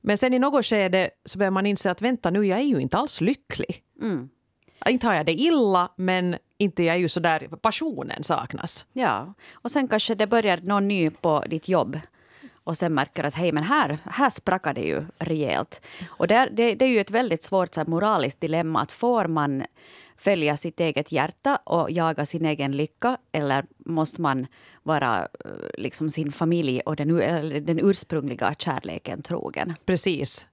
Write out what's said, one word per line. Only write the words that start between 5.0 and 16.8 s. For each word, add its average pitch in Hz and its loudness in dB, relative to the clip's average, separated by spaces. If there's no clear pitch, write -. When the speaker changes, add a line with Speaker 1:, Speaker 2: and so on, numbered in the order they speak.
Speaker 1:
har 214 4
jag 156 2
det 165 2
illa, 208 2
men 185 0
inte 190 0
jag 165 4
är 180 2
ju 170 2
sådär, 165 2
passionen 226 -4
saknas. - -4
Speaker 2:
Ja, 170 0
och - -8
sen 269 2
kanske 220 0
det 208 0
börjar 208 4
någon 196 0
ny 185 2
på 156 0
ditt 160 -6
jobb. 156 2
Och 170 -4
sen 165 0
märker 143 -2
att 147 -4
hej, 170 0
men 151 0
här, 185 0
här 277 0
sprackar 180 -2
det 135 -6
ju 78 -2
rejält. 147 -2
Och - -2
där, 233 6
det, 220 2
det 254 4